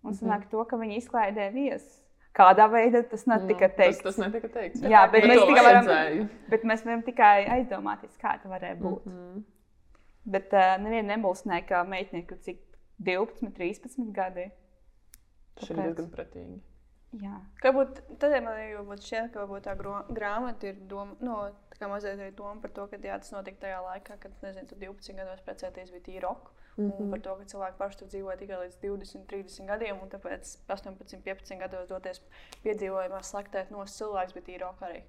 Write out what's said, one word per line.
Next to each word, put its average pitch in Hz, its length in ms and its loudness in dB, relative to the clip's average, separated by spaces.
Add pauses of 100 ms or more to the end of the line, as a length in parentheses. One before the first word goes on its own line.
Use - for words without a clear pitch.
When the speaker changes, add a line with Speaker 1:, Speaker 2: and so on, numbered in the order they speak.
Speaker 1:
Un 220 80 -10
Speaker 2:
Mhm. 196 80 -8
Speaker 1:
sanāk 208 300 -4
to, 220 160 -2
ka 233 120 -6
viņi 220 220 -6
izklaidē 208 540 -2
viesus. 262 460 -6 (360)
Kādā 190 320 10
veidā 233 360 6
tas 220 220 -8
netika 190 420 2
Speaker 2:
Nu, 190 80 2
tas, - 20 -6
Speaker 1:
teikts. 180 260 4
Speaker 2:
tas 196 140 -4
netika 220 320 -4
teikts. 208 320 -8
Speaker 1:
Jā, 214 300 10
bet 220 100 8
Speaker 2:
Bet 240 100 10
Speaker 1:
mēs 247 80 10
Speaker 2:
to 196 80 10
Speaker 1:
tikai 247 160 8
varam, 240 220 10
Speaker 2:
vajadzēja. 165 440 2 (200)
Speaker 1:
bet 226 140 0
mēs 220 220 -2
varam 233 180 -4
tikai 214 440 6
aizdomāties, 214 680 -4
kā 214 240 -4
tā 190 80 -18
varēja 185 300 -10
būt. 185 260 -6
Speaker 2:
Mhm. 180 380 -16 (840)
Speaker 1:
Bet, 196 260 -4
ā, 190 280 4
neviena 214 360 -4
nebūs 202 300 -4
nē, 180 220 -4
ka 180 160 0
meitene, 185 440 -8
kur 180 100 -16
cik 180 200 -14 (420)
divpadsmit, 185 540 -4
trīspadsmit 214 600 -8
gadi. 185 380 -8 (1040)
Speaker 2:
Tas - 140 -18
ir 165 60 -8
Speaker 1:
Tāpēc 165 200 -4
Speaker 2:
diezgan 165 160 -10
pretīgi. 180 480 -16 (540)
Speaker 1:
Jā. 202 220 -16 (260)
Speaker 3:
Ka 262 100 4
varbūt, 262 280 -2 (180)
tad 294 140 0 (120)
man 226 100 -10
arī 220 220 -12
varbūt 202 300 -16
šķiet, 226 280 -8
ka 208 120 -10
varbūt 196 180 -14
tā 196 140 -10
gro-, 202 320 -10
grāmata 220 540 -8
ir 196 100 -12 (140)
doma, 202 340 -14
nu, 247 140 -8 (340)
tā - 100 -20
kā 208 80 -12
mazliet 202 320 -10
arī 196 140 -16
doma 208 260 -16
par 208 120 -16
to, 202 160 -16
ka, 202 100 -18
jā, 196 220 -12
tas - 120 -20
notika 190 360 -16
tajā 190 180 -12
laikā, 202 340 -18
kad, 196 120 -20 (100)
nezinu, 190 260 -18
tu - 80 -20
divpadsmit 196 420 -18
gados 190 280 -14
precēties 185 460 -16
bija 180 100 -20
tīri 185 240 -16
ok. - 240 -10 (260)
Un 208 140 -4
Speaker 2:
Mhm. 202 220 -8
Speaker 3:
par - 80 -8
to, 190 160 -10
ka 196 100 -20
cilvēki 190 320 -12
parasti 196 220 -10
tur 196 80 -20
dzīvoja 196 320 -12
tikai 196 180 -14
līdz 180 240 -14
divdesmit, 196 460 -12
trīsdesmit 196 400 -16
gadiem, 208 340 -8
un 190 80 -18
tāpēc - 480 -16 (100)
astoņpadsmit, 190 560 -14
piecpadsmit 190 360 -14
gados 185 280 -12
doties 185 320 -14 (460)
piedzīvojumā 190 560 -8
slaktēt 196 480 -12
nost 202 320 -16
cilvēks 190 320 -8
bija 180 140 -20
tīri 180 160 -14
ok 185 180 -14
arī. 175 280 -16